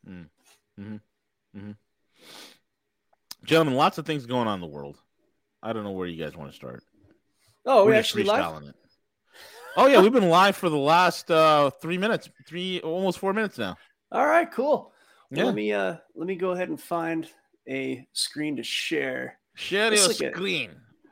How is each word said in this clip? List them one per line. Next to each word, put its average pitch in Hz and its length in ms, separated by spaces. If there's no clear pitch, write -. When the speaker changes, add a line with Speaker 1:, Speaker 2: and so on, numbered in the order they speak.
Speaker 1:
Mm. 90 180
Mm-hmm. 107 180
Mm-hmm. 104 120
Gentlemen, 156 300
lots 151 240
of 156 80
things 147 200
going 120 220
on 104 60
in 92 60
the 87 60
world. 71 320
I 110 100
don't 110 120
know 101 80
where 92 140
you 82 160
guys 76 140
wanna 73 160
start. 62 300
Speaker 2:
Oh, 247 180
Speaker 1:
We're 214 80
Speaker 2:
we 220 40
Speaker 1:
just 220 140
Speaker 2:
actually 202 140
live? 208 200
Speaker 1:
freestyling 85 260
it. - 40
Oh, 233 100
yeah, 269 140
we've 208 120
been 214 160
live 185 280
for 185 120
the 156 100
last, 170 520
uh, 156 400
three 170 280
minutes, 202 300
three, 180 320
almost 175 380
four 190 140
minutes 208 260
now. 98 180
Speaker 2:
All 269 140
right, 330 240
cool. 269 420
Well, - 80
Speaker 1:
Yeah. 185 60
Speaker 2:
let 240 100
me, 208 180
uh, 190 240
let 160 120
me 190 100
go 185 160
ahead 180 160
and 156 120
find 165 480
a 131 440
screen 151 440
to 117 60
share. 131 760
Speaker 1:
Share 254 380
Speaker 2:
It's 208 100
Speaker 1:
your 262 60
Speaker 2:
like - 260
a - 20
Speaker 1:
screen. 170 340